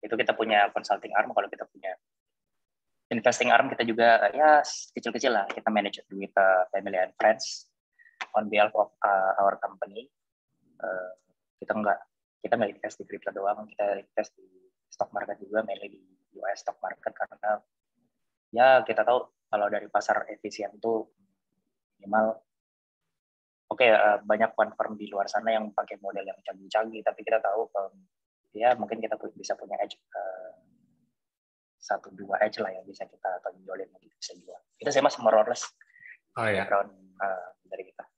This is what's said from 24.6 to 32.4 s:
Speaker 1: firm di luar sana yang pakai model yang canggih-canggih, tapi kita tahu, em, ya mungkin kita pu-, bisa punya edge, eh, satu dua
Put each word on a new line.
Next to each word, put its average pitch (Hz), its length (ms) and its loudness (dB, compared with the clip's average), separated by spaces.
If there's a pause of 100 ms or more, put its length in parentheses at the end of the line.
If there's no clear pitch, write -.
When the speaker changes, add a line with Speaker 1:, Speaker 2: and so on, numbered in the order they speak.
Speaker 1:
firm 110 240 -6
di 104 160 -14
luar 98 160 -4
sana 110 240 -2
yang 107 240 -4
pakai 104 240 -8
model 98 240 -10
yang 95 160 -14
canggih-canggih, 107 640 -6
tapi - 160 -4
kita 110 240 0
tahu, 107 240 -2
em, 98 240 -6 (640)
ya 117 240 4
mungkin 113 200 -6
kita 110 200 -6
pu-, 98 160 -12
bisa - 240 -8
punya 98 240 -10
edge, - 120 -14
eh, 92 560 -12 (1200)
satu - 400 -6
dua - 240 -4